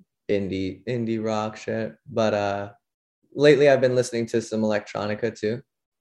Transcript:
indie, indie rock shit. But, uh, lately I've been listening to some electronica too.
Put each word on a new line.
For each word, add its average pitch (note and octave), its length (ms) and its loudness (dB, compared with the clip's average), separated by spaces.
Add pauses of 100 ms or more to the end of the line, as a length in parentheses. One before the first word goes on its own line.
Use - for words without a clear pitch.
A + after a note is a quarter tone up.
(280)
indie, F#2+ 580 -4
indie A2+ 380 -4
rock A2 320 -4
shit. A2 380 -6 (160)
But, G#2+ 240 0
uh, G2+ 360 -2 (640)
lately C#3+ 340 6
I've C3 140 6
been B2+ 120 4
listening A#2+ 320 0
to A2+ 160 0
some A2 200 -4
electronica G#2 760 -4
too. A2+ 220 -4 (400)